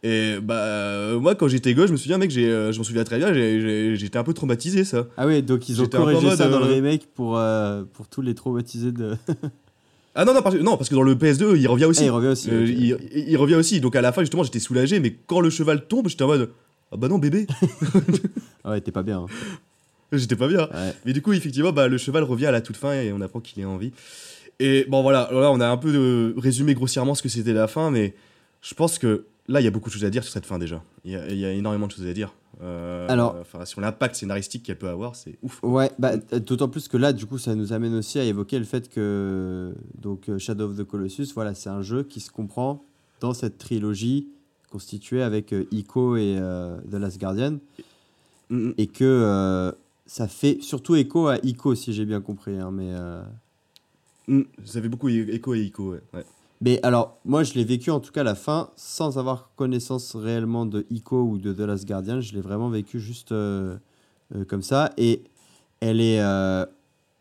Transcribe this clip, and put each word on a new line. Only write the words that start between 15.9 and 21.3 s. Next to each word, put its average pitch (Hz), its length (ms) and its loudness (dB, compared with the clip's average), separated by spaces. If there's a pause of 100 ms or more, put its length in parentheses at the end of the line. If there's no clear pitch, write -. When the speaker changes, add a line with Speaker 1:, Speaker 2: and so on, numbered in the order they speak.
Speaker 1:
j'étais 143 140 -2
en 131 60 4
mode, « 135 220 4 (420)
Ah - 60 -10
bah 123 100 0
non, 190 100 2
bébé !» 160 280 2 (760)
<laughs> - 400 -10
Speaker 2:
Ah - 100 -8
ouais, 104 100 -2
t'es 98 100 -8
pas 95 100 -4
bien, 98 200 -4
hein. 101 40 -10 (840)
Speaker 1:
J'étais 123 240 0
pas 127 100 0
bien. 165 260 2
Speaker 2:
Ouais. 90 220 -4 (100)
Speaker 1:
Mais 127 80 -2
du 139 100 -2
coup, 208 100 2